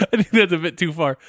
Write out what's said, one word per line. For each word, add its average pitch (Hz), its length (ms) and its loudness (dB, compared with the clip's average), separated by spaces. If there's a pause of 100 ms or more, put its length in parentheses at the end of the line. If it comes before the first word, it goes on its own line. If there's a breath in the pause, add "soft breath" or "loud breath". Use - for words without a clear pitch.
(100)
think 220 200 0
that's 202 220 4
a 165 60 0
bit 160 200 -6
too 165 140 -2
far. 147 260 -4 (100)